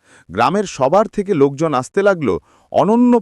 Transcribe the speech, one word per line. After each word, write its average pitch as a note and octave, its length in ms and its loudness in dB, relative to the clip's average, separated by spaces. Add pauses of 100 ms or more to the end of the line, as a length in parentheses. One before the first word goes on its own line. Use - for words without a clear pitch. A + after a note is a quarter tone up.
(320)
গ্রামের C3+ 320 0
সবার F3 440 0
থেকে G3+ 260 -6
লোকজন C#3+ 400 0
আসতে B2+ 280 -4
লাগল D#3 380 0 (320)
অনন্য A#3 500 2